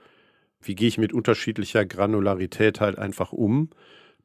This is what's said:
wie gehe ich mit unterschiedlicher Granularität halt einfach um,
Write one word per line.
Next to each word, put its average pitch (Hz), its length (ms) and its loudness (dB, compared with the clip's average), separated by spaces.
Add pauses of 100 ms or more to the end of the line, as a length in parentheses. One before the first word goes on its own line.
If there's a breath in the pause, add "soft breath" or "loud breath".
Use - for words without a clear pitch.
(600 soft breath)
wie 98 140 -8
gehe 107 120 2
ich 113 120 0
mit 107 120 2
unterschiedlicher 110 760 0
Granularität 98 920 0
halt 101 200 0
einfach 98 340 -6
um, 131 380 0 (540 soft breath)